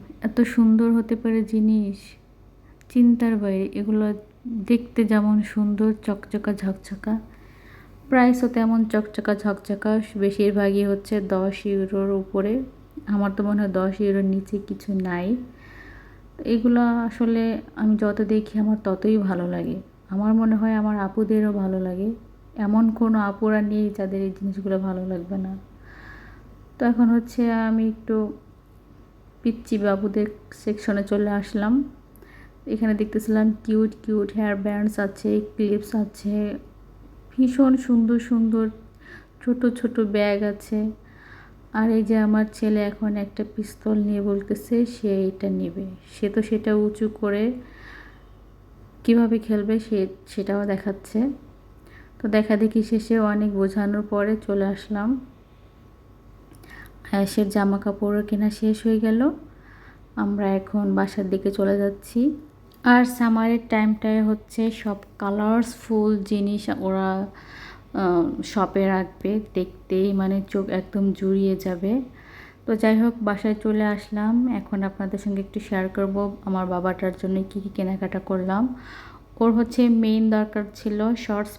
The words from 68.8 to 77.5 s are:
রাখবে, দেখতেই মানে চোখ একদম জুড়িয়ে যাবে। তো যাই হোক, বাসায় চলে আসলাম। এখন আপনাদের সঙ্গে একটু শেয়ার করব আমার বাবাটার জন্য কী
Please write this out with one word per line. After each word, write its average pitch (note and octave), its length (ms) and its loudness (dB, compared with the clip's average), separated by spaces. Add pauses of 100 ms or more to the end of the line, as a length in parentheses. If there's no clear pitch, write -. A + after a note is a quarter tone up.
রাখবে, F#3+ 520 -2 (140)
দেখতেই F#3+ 600 -2
মানে G3 360 0
চোখ F#3+ 200 -2
একদম F#3+ 440 -2
জুড়িয়ে G3 420 0
যাবে। F#3+ 460 -2 (640)
তো A3+ 100 0
যাই A3 240 4
হোক, A#3 220 4
বাসায় G#3 420 0
চলে G#3+ 220 0
আসলাম। G#3 640 0
এখন G3+ 360 -4
আপনাদের G3 360 -6
সঙ্গে G3 220 -4
একটু G3 180 -8
শেয়ার F#3+ 300 -2
করব G3 460 -2 (100)
আমার F#3 220 -2
বাবাটার F3+ 440 -2 (120)
জন্য F#3+ 260 -2
কী G3+ 100 -8